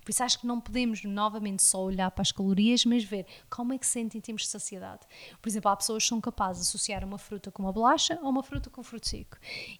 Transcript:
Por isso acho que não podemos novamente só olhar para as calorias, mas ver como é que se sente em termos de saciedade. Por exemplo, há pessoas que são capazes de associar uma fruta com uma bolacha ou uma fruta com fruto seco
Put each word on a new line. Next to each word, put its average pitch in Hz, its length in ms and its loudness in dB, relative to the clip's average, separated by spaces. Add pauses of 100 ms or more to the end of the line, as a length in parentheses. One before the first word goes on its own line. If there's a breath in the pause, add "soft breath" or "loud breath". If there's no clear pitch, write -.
Por - 60 -10
isso 220 120 2
acho 240 180 2
que 240 80 -4
não 240 120 0
podemos 226 460 0
novamente 202 580 0
só - 200 4
olhar 190 280 2
para 196 120 -2
as - 100 0
calorias, 202 500 4
mas 240 220 4
ver 190 200 -6 (240 loud breath)
como 247 220 -4
é 269 60 -2
que - 80 -4
se - 80 0
sente 226 240 -4
em 214 40 -10
termos 220 200 -8
de - 80 -4
saciedade. 190 520 -10 (400 loud breath)
Por - 60 -6
exemplo, 208 240 2
há 196 60 4
pessoas 220 260 0
que - 60 4
são 233 100 0
capazes 190 440 -2
de - 60 2
associar 196 360 -2
uma 196 140 -6
fruta 202 300 -10
com 196 140 -6
uma 190 80 0
bolacha 277 500 4
ou 277 80 -2
uma 262 140 2
fruta 277 260 -6
com - 140 -14
fruto 226 240 -8
seco - 300 -8 (420 loud breath)